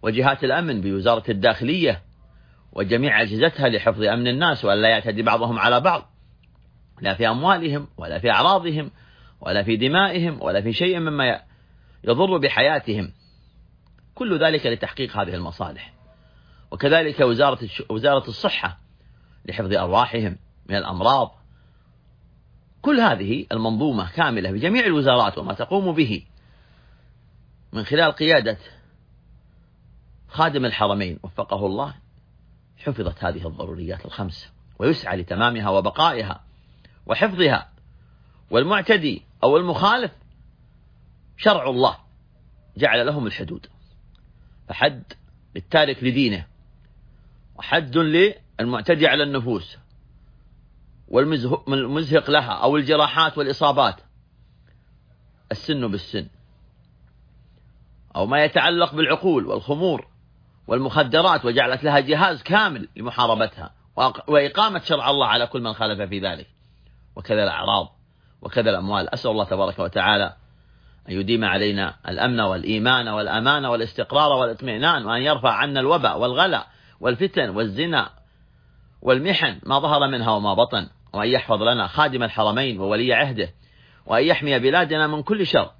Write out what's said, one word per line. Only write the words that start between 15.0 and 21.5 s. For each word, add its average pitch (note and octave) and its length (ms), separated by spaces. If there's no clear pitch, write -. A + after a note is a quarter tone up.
هذه F#2 180
المصالح. E2+ 600
وكذلك D3+ 500
وزارة B2+ 440
الش-، - 260
وزارة B2+ 380
الصحة G2 500
لحفظ G2 260
أرواحهم G2+ 680
من G2+ 80
الأمراض. G2+ 600